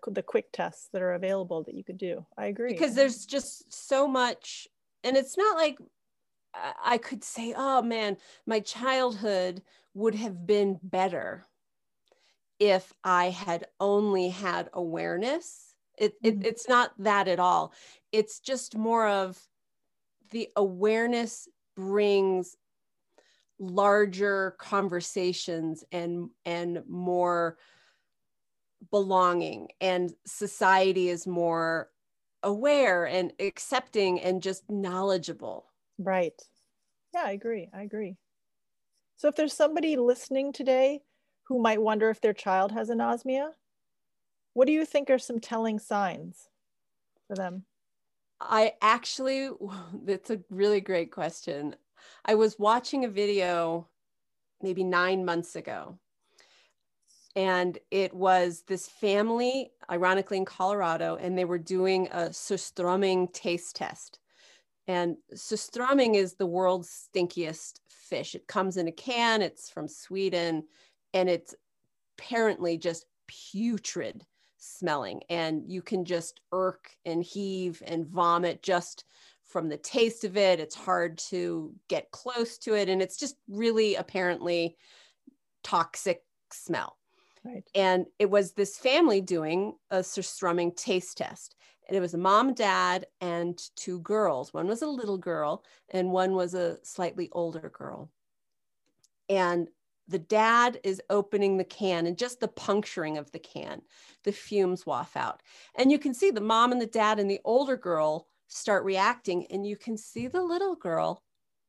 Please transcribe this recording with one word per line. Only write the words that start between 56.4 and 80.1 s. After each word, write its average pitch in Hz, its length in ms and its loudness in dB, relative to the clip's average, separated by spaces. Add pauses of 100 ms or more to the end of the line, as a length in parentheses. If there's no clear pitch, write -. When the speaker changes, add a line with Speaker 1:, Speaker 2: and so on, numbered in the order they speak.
Speaker 2:
and 180 420 2 (120)
it 190 240 0
was 180 480 4
this - 260 -8
family, 226 840 0 (180)
ironically 185 460 2
in 190 80 0
Colorado, 170 720 -2
and 185 200 -4
they 185 80 2
were 175 140 -2
doing 185 500 0
a 170 200 -2
surströmming 185 1040 0
taste - 420 -6
test. - 460 -12 (680)
And 175 300 0 (160)
surströmming 247 800 2
is 190 180 2
the 196 120 -2
world's 180 680 0
stinkiest 175 720 -4
fish. - 460 -10
It - 140 -16
comes 190 280 -2
in 170 120 -2
a 165 40 -8
can, 233 500 0
it's - 280 -6
from 156 180 -10
Sweden, 175 800 -2 (480)
and 185 160 4
it's 170 240 -2 (640)
apparently 196 600 0
just 165 280 -6 (220)
putrid - 960 -6 (320)
smelling. 143 720 -4
And 160 400 -2
you 180 120 -8
can 185 220 -4
just 170 360 -6 (120)
irk 185 520 -4
and 170 200 -2
heave 190 640 -6
and 165 200 -4
vomit 170 560 2
just - 420 -2 (400)
from 165 240 -6
the 147 100 -6
taste 226 460 0